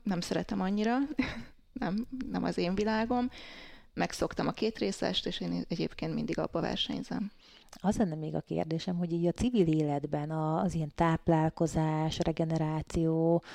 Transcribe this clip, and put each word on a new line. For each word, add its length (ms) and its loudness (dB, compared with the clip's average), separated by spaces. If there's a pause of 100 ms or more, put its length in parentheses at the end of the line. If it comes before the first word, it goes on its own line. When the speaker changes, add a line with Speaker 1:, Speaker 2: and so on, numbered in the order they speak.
Speaker 1:
nem 180 0
szeretem 400 -2
annyira. 360 2 (200)
<laughs> 240 -2 (320)
Nem, 340 -2 (240)
nem 140 -2
az 140 -2
én 160 0
világom. 560 0 (640)
Megszoktam 520 -2
a 40 0
kétrészest, 760 -2
és 140 -4
én 280 -2
egyébként 460 -4
mindig 240 -2
abba 220 -2
versenyzem. 680 -4 (500)
Speaker 2:
Az 160 0
lenne 180 0
még 200 -6
a 60 0
kérdésem, 560 -2
hogy 160 -2
így 140 2
a 60 4
civil 360 4
életben 600 0
a-, 320 0
az 120 0
ilyen 200 -2
táplálkozás, 1200 4
regeneráció, 1200 2 (120)